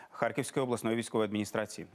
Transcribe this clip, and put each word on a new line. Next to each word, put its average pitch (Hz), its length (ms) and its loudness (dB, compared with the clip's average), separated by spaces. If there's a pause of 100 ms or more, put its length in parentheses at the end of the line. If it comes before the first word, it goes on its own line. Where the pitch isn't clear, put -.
Харківської 127 540 0
обласної 117 320 2
військової 113 300 2
адміністрації 104 680 -2